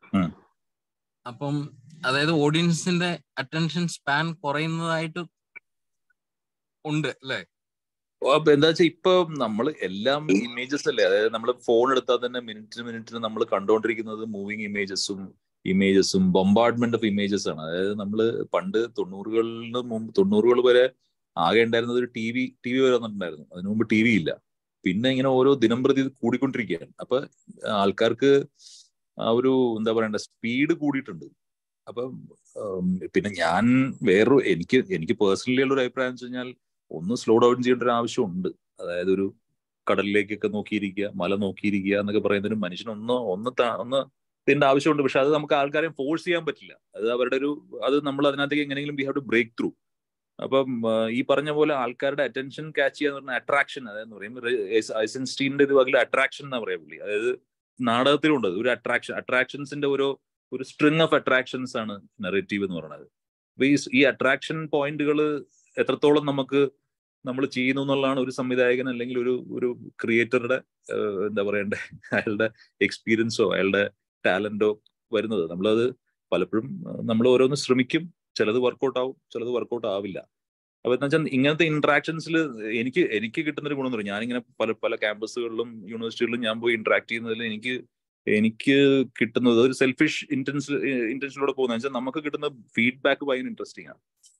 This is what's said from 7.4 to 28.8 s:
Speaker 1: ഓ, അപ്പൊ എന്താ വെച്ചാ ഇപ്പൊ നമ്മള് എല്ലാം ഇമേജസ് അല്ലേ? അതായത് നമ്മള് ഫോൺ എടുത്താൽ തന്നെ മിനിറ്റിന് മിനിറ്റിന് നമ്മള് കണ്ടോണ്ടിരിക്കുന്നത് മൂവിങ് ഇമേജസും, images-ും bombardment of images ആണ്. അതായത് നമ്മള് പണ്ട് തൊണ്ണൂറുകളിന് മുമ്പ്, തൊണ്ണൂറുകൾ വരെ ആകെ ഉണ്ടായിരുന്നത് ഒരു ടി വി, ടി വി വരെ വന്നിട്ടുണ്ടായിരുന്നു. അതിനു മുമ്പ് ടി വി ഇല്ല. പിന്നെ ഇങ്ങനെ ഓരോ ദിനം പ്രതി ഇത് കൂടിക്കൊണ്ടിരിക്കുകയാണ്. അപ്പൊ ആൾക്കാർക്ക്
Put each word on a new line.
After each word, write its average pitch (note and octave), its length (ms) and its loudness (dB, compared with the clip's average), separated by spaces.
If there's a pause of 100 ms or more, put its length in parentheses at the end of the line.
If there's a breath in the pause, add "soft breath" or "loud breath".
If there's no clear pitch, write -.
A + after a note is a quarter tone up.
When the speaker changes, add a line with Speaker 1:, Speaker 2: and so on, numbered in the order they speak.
Speaker 1:
ഓ, C3 120 4
അപ്പൊ D3+ 180 6
എന്താ D3 160 6
വെച്ചാ E3 160 4
ഇപ്പൊ F3+ 420 4 (120)
നമ്മള് A#2 440 0
എല്ലാം C3 500 0
ഇമേജസ് B2 560 -2
അല്ലേ? A2+ 160 2
അതായത് G#2 300 2
നമ്മള് A2+ 180 -2
ഫോൺ A#2+ 380 2
എടുത്താൽ B2 360 0
തന്നെ B2 140 -8
മിനിറ്റിന് A2 440 -14
മിനിറ്റിന് A2+ 340 -10
നമ്മള് A2+ 340 -4
കണ്ടോണ്ടിരിക്കുന്നത് A2 720 0
മൂവിങ് G#2 380 -8
ഇമേജസും, G2 840 -8 (260)
images-ും F#2+ 600 4
bombardment A#2 640 4
of A2 120 0
images G2+ 420 -2
ആണ്. D#2 100 -8
അതായത് F#2 380 -4
നമ്മള് A2 460 -2 (100)
പണ്ട് G2 340 -2 (100)
തൊണ്ണൂറുകളിന് A2+ 800 -4
മുമ്പ്, A2+ 400 -8
തൊണ്ണൂറുകൾ G#2+ 480 4
വരെ B2 240 6 (460)
ആകെ F2+ 260 4
ഉണ്ടായിരുന്നത് A#2 360 0
ഒരു B2 80 0
ടി A#2 240 -6
വി, B2+ 240 -4 (120)
ടി B2 60 -4
വി C3 60 0
വരെ C3 160 6
വന്നിട്ടുണ്ടായിരുന്നു. G2 600 -4
അതിനു F2+ 140 -8
മുമ്പ് A2 220 -2
ടി A2 120 4
വി A#2 60 4
ഇല്ല. F2+ 280 2 (480)
പിന്നെ G#2 260 0
ഇങ്ങനെ C3 180 0
ഓരോ C3 260 6
ദിനം B2 300 2
പ്രതി C3+ 160 4
ഇത് C3+ 120 -2
കൂടിക്കൊണ്ടിരിക്കുകയാണ്. A#2 880 -2
അപ്പൊ - 260 -4 (420)
ആൾക്കാർക്ക് A#2 760 4 (760 loud breath)